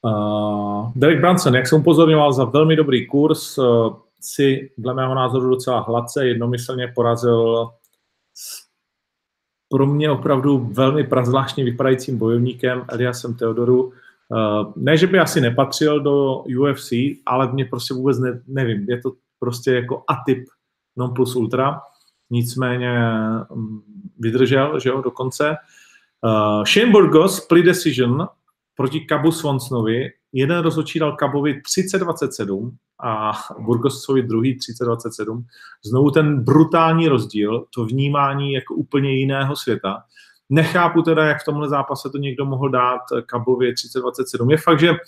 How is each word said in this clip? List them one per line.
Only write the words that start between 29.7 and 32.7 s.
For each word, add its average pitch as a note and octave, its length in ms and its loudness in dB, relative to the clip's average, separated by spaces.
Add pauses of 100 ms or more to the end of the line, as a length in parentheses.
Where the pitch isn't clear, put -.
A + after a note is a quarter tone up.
Jeden C#3 260 0
rozhodčí D#3+ 400 -2
dal D3 220 -2
Cabovi C#3+ 420 -2
třicet F#3+ 360 -2
dvacet E3 360 -4
sedm G#2 420 -6 (260)